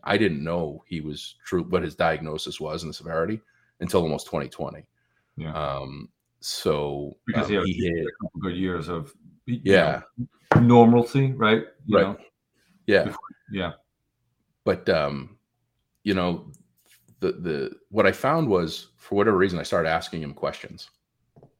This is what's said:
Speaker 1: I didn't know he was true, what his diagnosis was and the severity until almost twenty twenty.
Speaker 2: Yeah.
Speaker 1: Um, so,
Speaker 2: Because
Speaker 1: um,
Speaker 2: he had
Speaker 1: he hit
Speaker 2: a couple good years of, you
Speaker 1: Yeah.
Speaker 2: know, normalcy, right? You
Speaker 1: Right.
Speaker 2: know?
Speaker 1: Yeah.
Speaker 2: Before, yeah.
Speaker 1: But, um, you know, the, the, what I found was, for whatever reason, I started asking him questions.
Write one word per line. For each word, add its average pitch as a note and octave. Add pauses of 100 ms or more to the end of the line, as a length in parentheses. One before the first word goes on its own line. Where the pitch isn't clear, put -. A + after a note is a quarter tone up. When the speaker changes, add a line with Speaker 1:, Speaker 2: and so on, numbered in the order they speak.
Speaker 1:
I G#2
didn't F2
know D#2+
he D#2+
was D2+ (100)
true, F2
what F2
his D#2
diagnosis D#2
was D#2
and E2
the D2
severity E2 (380)
until F2+
almost D#2
twenty D2
twenty. D2+ (500)
Speaker 2:
Yeah. D#2
Speaker 1:
Um, C#2 (300)
so, D2 (100)
Speaker 2:
Because D2
Speaker 1:
um, -
Speaker 2:
he G#2
had F2
Speaker 1:
he F#2
hit E2+
Speaker 2:
a -
couple E2+
good F2
years F2+
of, E2 (320)
you A#2+
Speaker 1:
Yeah. E2+ (520)
Speaker 2:
know, -
normalcy, A#2+
right? A2 (220)
You G#2
Speaker 1:
Right. G2
Speaker 2:
know? G#2 (680)
Speaker 1:
Yeah. F#2+
Speaker 2:
Before, - (220)
yeah. F2+ (920)
Speaker 1:
But, F#2
um, C#2+ (640)
you G2+
know, F2+ (680)
the, F#2
the, D2+ (160)
what G2+
I F#2+
found D3+
was, F2 (100)
for -
whatever G#2
reason, F2+
I D#2
started E2
asking D#2
him C#2+
questions. - (680)